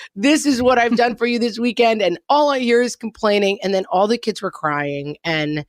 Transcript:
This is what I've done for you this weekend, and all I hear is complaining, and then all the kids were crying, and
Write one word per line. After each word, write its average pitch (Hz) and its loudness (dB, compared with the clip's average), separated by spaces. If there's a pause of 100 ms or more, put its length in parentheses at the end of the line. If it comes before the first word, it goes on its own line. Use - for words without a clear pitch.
(160)
This 277 2
is 269 2
what 247 2
I've 233 2
done 240 2
for 233 -2
you 240 0
this 226 -2
weekend, 226 0
and 175 0 (100)
all 294 4
I 277 0
hear 240 2
is 247 -2
complaining, 208 0
and 190 -2
then 190 0
all 190 2
the 226 0
kids 220 -6
were 196 -4
crying, 147 -6
and 151 -4